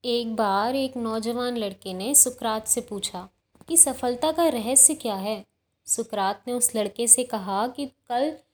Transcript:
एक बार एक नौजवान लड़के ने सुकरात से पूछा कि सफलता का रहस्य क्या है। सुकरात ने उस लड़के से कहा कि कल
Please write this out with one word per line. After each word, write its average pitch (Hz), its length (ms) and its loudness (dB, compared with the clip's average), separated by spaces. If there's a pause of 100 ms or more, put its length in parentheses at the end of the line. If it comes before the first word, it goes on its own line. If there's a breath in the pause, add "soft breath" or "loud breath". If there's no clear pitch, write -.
एक 233 300 -2
बार 214 400 0
एक 262 220 -2
नौजवान 233 600 -2
लड़के 196 360 -6
ने 202 220 -2
सुकरात 226 520 2
से - 140 0
पूछा 196 480 -10 (380)
कि 330 100 0
सफलता 254 540 2
का 330 160 2
रहस्य 254 460 4
क्या 220 220 -4
है। 196 300 -6 (400)
सुकरात 208 640 -4
ने 240 60 -4
उस 240 220 0
लड़के 220 320 -2
से 247 160 8
कहा 202 440 -2
कि 269 180 -6
कल 262 520 -4 (160)